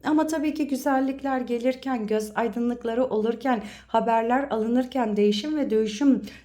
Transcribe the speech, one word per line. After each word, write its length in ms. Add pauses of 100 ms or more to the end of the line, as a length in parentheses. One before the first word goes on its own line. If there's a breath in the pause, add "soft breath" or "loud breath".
Ama 240
tabii 260
ki 140
güzellikler 760
gelirken, 640
göz 280
aydınlıkları 680
olurken, 580 (240 loud breath)
haberler 600
alınırken, 680
değişim 400
ve 120
dönüşüm, 520 (240 loud breath)